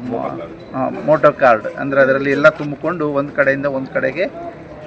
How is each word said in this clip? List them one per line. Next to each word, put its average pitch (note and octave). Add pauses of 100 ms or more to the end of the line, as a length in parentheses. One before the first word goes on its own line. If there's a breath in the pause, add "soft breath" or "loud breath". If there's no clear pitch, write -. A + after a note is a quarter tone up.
(100)
ಮ-, - (480)
ಆ, C3 (240)
ಮೋಟೋ D3+ (100)
ಕಾರ್ಡ್, A#2 (140)
ಅಂದರೆ C#3
ಅದರಲ್ಲಿ C3+
ಎಲ್ಲ D3 (120)
ತುಂಬಿಕೊಂಡು D3+ (140)
ಒಂದು C#3+
ಕಡೆಯಿಂದ C#3 (120)
ಒಂದು C3
ಕಡೆಗೆ C3 (600)